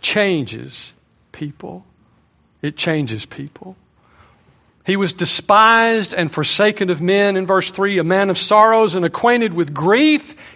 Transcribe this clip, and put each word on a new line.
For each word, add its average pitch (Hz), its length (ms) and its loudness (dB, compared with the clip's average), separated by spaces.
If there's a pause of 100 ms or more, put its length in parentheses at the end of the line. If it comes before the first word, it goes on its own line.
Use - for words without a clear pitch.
changes 135 920 -4 (380)
people. 151 540 -14 (760)
It 151 160 -8
changes 139 480 -4
people. 180 500 -18 (1120)
He 196 100 0
was 196 180 -2
despised 220 1000 2
and 165 180 -4
forsaken 208 580 -2
of 160 120 -4
men, 196 340 2
in 190 100 -4
verse 185 240 0
three, 196 300 -2
a 160 40 0
man 190 260 2
of 185 80 -2
sorrows 214 580 4
and 180 100 0
acquainted 233 480 0
with 160 200 -4
grief. 233 640 0 (200)